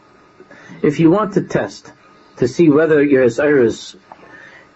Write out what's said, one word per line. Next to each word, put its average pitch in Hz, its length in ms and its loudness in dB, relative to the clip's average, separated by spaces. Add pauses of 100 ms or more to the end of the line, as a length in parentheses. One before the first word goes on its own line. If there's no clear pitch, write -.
(840)
If 151 180 -2
you 160 100 4
want 202 240 -2
to 180 80 -2
test, - 500 -8 (460)
to 127 100 -2
see 156 220 2
whether 156 340 2
your 131 220 2
hisayrus 131 680 -2 (800)